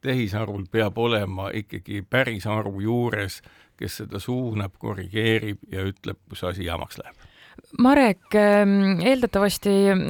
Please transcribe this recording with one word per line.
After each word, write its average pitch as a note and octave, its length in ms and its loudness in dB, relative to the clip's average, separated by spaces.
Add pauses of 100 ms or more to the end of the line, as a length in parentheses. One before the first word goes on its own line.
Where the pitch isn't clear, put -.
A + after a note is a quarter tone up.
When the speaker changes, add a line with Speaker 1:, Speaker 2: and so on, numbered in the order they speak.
Speaker 1:
tehisarul G#2+ 640 -4
peab G#2+ 320 0
olema G2 520 -2
ikkagi G#2 520 -10
päris B2 440 -2
aru G#2 340 -4
juures, G#2+ 600 -2 (340)
kes - 240 -10
seda G2+ 200 -10
suunab, A2 600 -4
korrigeerib G#2+ 880 -2
ja F#2+ 180 -8
ütleb, G2 400 -8
kus - 200 -12
asi F2+ 200 -4
jamaks - 340 -8
läheb. - 160 -16 (640)
Speaker 2:
Marek, B3+ 560 4
ähm, G3+ 640 6
eeldatavasti G#3 680 2 (400)